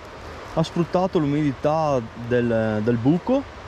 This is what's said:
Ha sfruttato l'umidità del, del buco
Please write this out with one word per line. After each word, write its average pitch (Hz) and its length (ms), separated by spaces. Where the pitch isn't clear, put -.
Ha 160 100
sfruttato 180 560
l'umidità 147 840
del, 113 540
del 120 140
buco 170 580